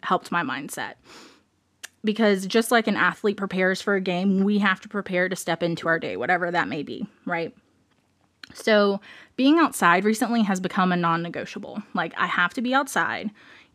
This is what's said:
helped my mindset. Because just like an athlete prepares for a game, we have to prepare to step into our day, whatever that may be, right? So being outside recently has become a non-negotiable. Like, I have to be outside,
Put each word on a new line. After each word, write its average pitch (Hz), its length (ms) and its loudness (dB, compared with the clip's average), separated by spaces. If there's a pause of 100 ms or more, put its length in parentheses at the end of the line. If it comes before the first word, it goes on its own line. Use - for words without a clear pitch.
helped - 280 -2
my 175 120 0
mindset. 131 500 -8 (1120)
Because 208 420 2
just 226 240 2
like 226 160 4
an 202 100 0
athlete 185 420 0
prepares 185 440 -2
for 202 140 0
a 190 60 0
game, 190 420 2
we 208 160 2
have 196 220 2
to - 60 -18
prepare 185 420 -2
to 185 60 -6
step 170 280 -4
into 170 240 -2
our 165 100 2
day, 107 180 -6
whatever 170 360 0
that 170 160 0
may 147 160 -6
be, - 240 -10 (180)
right? 165 300 -6 (960)
So 202 480 2 (340)
being 277 220 6
outside 190 460 4
recently 220 400 2
has 185 160 0
become 185 320 0
a 175 40 2
non-negotiable. 170 840 -4 (140)
Like, 170 220 -4
I 180 100 0
have 175 260 0
to 262 80 -6
be 247 140 0
outside, 208 560 -2 (440)